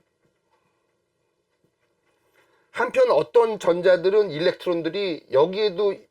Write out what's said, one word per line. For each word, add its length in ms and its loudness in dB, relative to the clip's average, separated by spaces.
한편 400 0
어떤 480 2
전자들은 720 2
일렉트론들이 1000 -4
여기에도 640 0